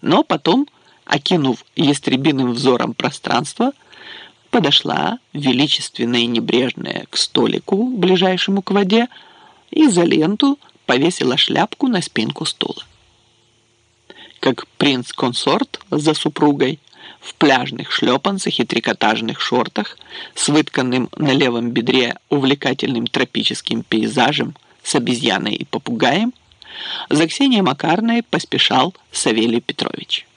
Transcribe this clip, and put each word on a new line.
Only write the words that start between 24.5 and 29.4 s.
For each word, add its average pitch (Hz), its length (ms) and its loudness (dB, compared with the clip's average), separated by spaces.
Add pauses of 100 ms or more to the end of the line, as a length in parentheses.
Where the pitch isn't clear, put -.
с - 120 -4
обезьяной 117 580 0
и - 120 -6
попугаем, 127 680 0 (760)
за 156 180 4
Ксенией 247 340 2
Макарной 190 640 0
поспешал - 720 0 (160)
Савелий 113 480 0